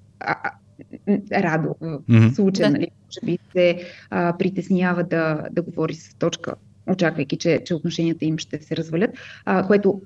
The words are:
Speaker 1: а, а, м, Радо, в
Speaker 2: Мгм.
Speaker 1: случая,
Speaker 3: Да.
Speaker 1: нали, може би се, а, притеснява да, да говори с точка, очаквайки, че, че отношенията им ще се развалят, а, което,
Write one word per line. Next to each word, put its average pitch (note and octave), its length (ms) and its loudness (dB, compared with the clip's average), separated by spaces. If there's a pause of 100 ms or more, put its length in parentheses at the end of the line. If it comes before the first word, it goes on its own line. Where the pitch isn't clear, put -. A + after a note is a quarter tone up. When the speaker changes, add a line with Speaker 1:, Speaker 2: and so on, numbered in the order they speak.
(200)
Speaker 1:
а, - 240 -4
а, - 80 -6 (560)
м, G3+ 100 4 (160)
Радо, D#3+ 480 0
в D#3+ 260 -8
Speaker 2:
Мгм. A2+ 200 8
Speaker 1:
случая, F#3+ 420 2
Speaker 3:
Да. C#3+ 40 4
Speaker 1:
нали, - 140 0 (180)
може - 260 -6
би F3 80 -2 (120)
се, F3 280 4 (300)
а, F3 300 0
притеснява F3+ 640 0
да, D#3+ 480 -2
да F3 100 -2
говори D#3+ 320 -4
с - 220 -18
точка, - 380 -4 (380)
очаквайки, D#3+ 460 0
че, D#3+ 280 2
че F3+ 100 -4
отношенията E3 500 -2
им D#3 120 0
ще - 240 -10
се - 160 -8
развалят, D#3+ 320 -2 (360)
а, F#3+ 220 0
което, G3+ 380 4